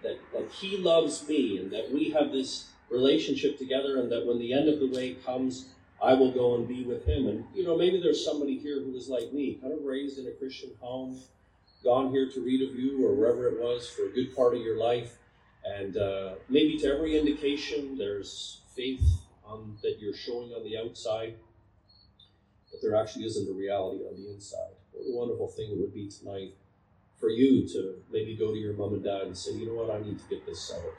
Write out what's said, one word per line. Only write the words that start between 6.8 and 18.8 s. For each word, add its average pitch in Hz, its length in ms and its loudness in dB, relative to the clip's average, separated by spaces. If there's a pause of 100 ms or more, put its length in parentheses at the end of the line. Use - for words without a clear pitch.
with 120 220 -4
him." 139 220 2
And, 110 260 -4
you 190 100 0
know, 170 120 2
maybe 180 220 4
there's 151 260 4
somebody 143 340 0
here 143 240 -4
who 127 120 -6
is 127 140 -10
like 120 240 -4
me, 131 220 -2
kind 131 180 -8
of 151 120 -6
raised 135 340 -4
in 127 80 -10
a 113 60 -8
Christian 131 380 -10 (100)
home, 131 380 -8 (680)
gone 131 260 6
here 135 180 2
to 131 120 -6
Reed 131 280 2
of 131 60 -10
View 131 320 2
or 101 80 4
wherever 120 340 4
it 110 120 0
was 120 280 -2
for 104 180 -2
a - 40 -4
good 127 240 -2
part 123 200 6
of 117 60 -2
your 113 160 -2
life, 117 420 0 (460)
and, 98 320 -6
uh, 98 380 -2 (140)
maybe 147 300 4
to 139 140 2
every 156 240 0
indication 139 800 0
there's - 680 -8 (120)
faith 127 300 -2 (400)